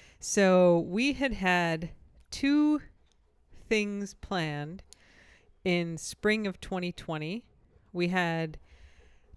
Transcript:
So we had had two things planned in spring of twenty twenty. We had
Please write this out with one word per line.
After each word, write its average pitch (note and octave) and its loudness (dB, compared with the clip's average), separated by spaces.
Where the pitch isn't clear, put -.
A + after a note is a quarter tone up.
So F3+ 6
we A3+ 0
had B3+ -2
had F3 0
two D4 2
things G3+ -2
planned D#3 -6
in E3+ 0
spring G#3+ -2
of F#3 -8
twenty F3+ -6
twenty. D#3+ -8
We F3 0
had E3 0